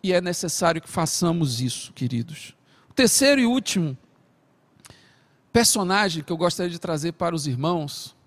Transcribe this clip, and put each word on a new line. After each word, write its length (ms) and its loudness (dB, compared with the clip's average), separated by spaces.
e 100 2
é 80 4
necessário 600 -2
que 80 -20
façamos 680 0
isso, 340 -4
queridos. 600 -6
O 40 -20
terceiro 480 4
e 60 4
último 500 -2
personagem 720 2
que 80 -8
eu 60 -2
gostaria 340 0
de 60 -10
trazer 360 -4
para 200 -2
os 140 -4
irmãos 680 -4